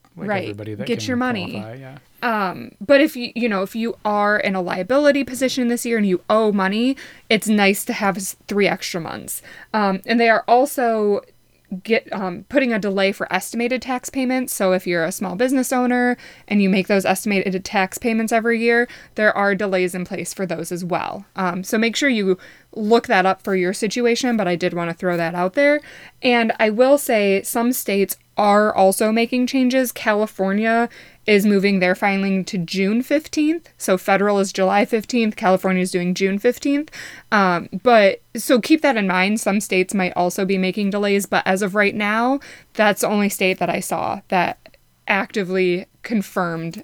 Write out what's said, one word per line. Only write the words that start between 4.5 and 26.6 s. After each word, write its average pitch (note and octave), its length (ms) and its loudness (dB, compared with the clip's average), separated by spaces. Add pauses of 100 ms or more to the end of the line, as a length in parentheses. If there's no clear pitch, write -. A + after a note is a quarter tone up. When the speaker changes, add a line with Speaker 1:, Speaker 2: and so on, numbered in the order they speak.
Speaker 2:
a F#3+ 60 -2
liability C4 640 2
position B3+ 440 -2
this A#3+ 180 -2
year A#3 120 0
and G#3 100 2
you F3+ 200 0
owe G#3+ 240 2
money, G#3 460 0 (320)
it's - 180 0
nice G#3 380 2
to B3 80 -4
have G3 240 -2
s-, F#3+ 180 -8 (120)
three G3+ 200 2
extra F3 320 -4
months. - 440 -10 (320)
Um, G3 320 2
and A#3 120 2
they A#3 100 6
are A3 180 4
also A3+ 760 2 (600)
get, - 280 0
um, F#3+ 380 -6
putting C4 240 2
a A3 60 0
delay G3 320 0
for - 200 -8
estimated A#3 500 -4
tax B3+ 280 -6
payments. B3+ 460 -4
So F#3+ 160 0
if F#3 160 -2
you're F3 160 0
a E3+ 80 -2
small F#3 240 -6
business B3+ 380 0
owner B3 440 0 (300)
and G#3 160 2
you F#3+ 60 4
make F#3+ 180 2
those G3 180 2
estimated F#3+ 600 -2
tax F#3+ 340 -2
payments A3+ 340 -2
every A3+ 260 0
year, A#3 280 2 (280)
there G#3+ 200 2
are G3+ 180 0
delays F#3 400 -2
in F3+ 120 -6
place F3+ 280 -8
for G3 140 -6
those E3 240 -8
as F3+ 140 -6
well. F3 400 -6 (100)
Um, F#3 280 -4
so A3 140 -2
make A3 180 -2
sure D4 140 0
you G3 300 0 (340)
look A3+ 340 2
that F#3+ 180 2
up F#3+ 180 0
for G3 120 -2
your F3+ 180 0
situation, A#3 600 0
but G#3 120 0
I F3 80 0
did F3+ 180 -2
wanna E3+ 200 -4
throw F3 240 -2
that E3+ 180 -2
out F3+ 180 -2
there. C#4+ 260 2 (420)
And A#3 380 2
I A3 120 4